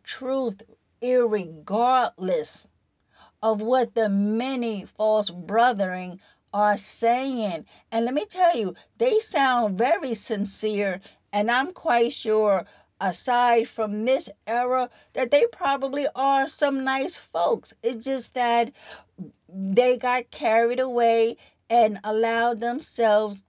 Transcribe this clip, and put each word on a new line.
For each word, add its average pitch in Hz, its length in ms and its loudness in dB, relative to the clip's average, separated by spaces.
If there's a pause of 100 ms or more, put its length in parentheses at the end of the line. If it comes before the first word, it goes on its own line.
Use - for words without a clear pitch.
truth 254 580 -6 (400)
irregardless 208 1700 0 (720)
of 214 200 0
what 240 340 0
the 220 140 2
many 220 760 -2
false 214 440 0
brethren 185 880 -2 (340)
are 208 240 2
saying. 233 880 -2 (260)
And 233 140 0
let 254 80 -2
me 330 120 -2
tell 359 300 2
you, 208 200 -4 (220)
they 262 220 2
sound 247 580 0
very 262 360 0
sincere, 202 840 -2 (320)
and 208 180 0
I'm 262 220 0
quite 240 400 0
sure, 214 540 0 (340)
aside 233 720 2
from 214 340 -4
this 262 260 0 (160)
era, 247 440 -2 (240)
that 240 180 -4
they 294 180 6
probably 277 640 -4
are 269 340 0
some 277 360 -2
nice 269 320 -4
folks. - 640 -4
It's 233 240 -4
just 269 280 -4
that 233 400 0 (800)
they 196 460 2
got 247 340 -4
carried 233 480 2
away 233 560 2 (340)
and 214 340 4
allowed 226 560 0
themselves 220 880 0